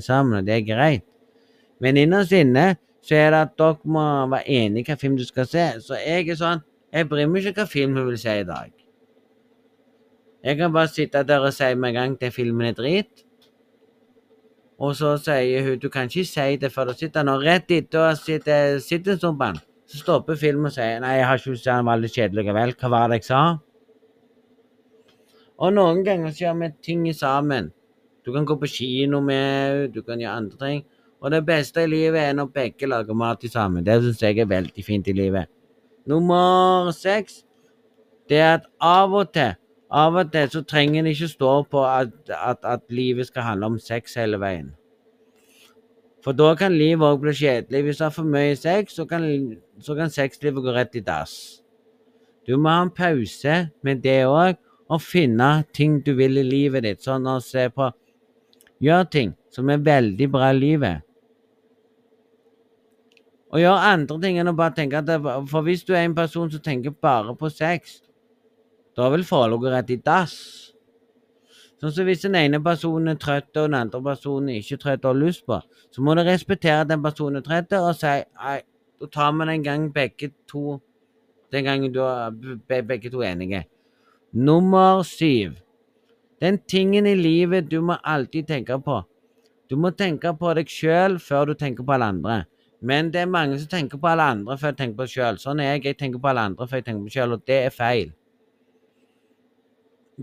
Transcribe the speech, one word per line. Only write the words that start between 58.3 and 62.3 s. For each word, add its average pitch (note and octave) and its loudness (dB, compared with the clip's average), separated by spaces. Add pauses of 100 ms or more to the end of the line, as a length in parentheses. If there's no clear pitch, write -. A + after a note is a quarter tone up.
gjør E3+ 4
ting A#2+ 0 (180)
som C3 -2
er D3 2
veldig C3 4
bra C3 2
i C3+ 4
livet. C3+ 0 (2500)